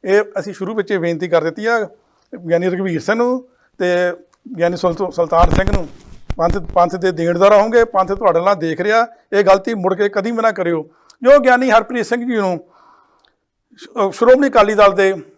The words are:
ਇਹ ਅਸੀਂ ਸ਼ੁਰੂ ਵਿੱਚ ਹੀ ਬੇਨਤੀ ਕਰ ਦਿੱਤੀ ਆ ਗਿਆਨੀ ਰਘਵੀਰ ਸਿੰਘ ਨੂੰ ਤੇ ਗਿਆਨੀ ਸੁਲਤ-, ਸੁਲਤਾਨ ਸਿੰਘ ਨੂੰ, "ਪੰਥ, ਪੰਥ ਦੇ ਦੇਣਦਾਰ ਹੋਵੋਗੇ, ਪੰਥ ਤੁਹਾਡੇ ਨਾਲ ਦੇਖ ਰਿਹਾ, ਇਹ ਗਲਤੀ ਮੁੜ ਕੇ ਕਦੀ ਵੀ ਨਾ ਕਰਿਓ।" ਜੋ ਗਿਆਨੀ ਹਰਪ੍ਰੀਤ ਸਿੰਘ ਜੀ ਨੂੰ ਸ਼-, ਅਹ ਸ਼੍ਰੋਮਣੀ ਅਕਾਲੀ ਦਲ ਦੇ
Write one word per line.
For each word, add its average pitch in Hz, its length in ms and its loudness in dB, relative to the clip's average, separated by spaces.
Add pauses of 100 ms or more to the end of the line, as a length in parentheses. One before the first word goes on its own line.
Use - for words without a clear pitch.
ਇਹ 202 180 2 (160)
ਅਸੀਂ 196 160 -10
ਸ਼ੁਰੂ 196 200 -10
ਵਿੱਚ 208 180 -6
ਹੀ 202 40 -2
ਬੇਨਤੀ 170 320 -4
ਕਰ 165 160 0
ਦਿੱਤੀ 165 220 -6
ਆ 226 220 -2 (600)
ਗਿਆਨੀ 170 200 0
ਰਘਵੀਰ 180 320 -4
ਸਿੰਘ 202 160 -4
ਨੂੰ 247 320 -4 (300)
ਤੇ 180 340 -2 (460)
ਗਿਆਨੀ 170 180 0
ਸੁਲਤ-, 175 360 -4
ਸੁਲਤਾਨ 170 380 2
ਸਿੰਘ - 220 0
ਨੂੰ, - 160 -2 (480)
"ਪੰਥ, 175 220 -2
ਪੰਥ 175 380 0
ਦੇ 185 160 -2
ਦੇਣਦਾਰ 175 420 2
ਹੋਵੋਗੇ, 226 300 4
ਪੰਥ 190 280 -2
ਤੁਹਾਡੇ 180 280 0
ਨਾਲ 196 160 0
ਦੇਖ 160 240 -6
ਰਿਹਾ, 220 260 0 (260)
ਇਹ 202 120 2
ਗਲਤੀ 196 300 2
ਮੁੜ 190 200 -2
ਕੇ 202 140 -2
ਕਦੀ 202 220 -4
ਵੀ 226 120 -4
ਨਾ 220 100 2
ਕਰਿਓ।" 170 300 -4 (400)
ਜੋ 277 160 6
ਗਿਆਨੀ 254 320 2
ਹਰਪ੍ਰੀਤ 226 360 0
ਸਿੰਘ 240 260 -4
ਜੀ 226 40 -2
ਨੂੰ 185 240 -2 (1160)
ਸ਼-, - 280 -4
ਅਹ 190 40 -2
ਸ਼੍ਰੋਮਣੀ 254 380 4
ਅਕਾਲੀ 214 260 2
ਦਲ 202 180 6
ਦੇ 196 220 0 (240)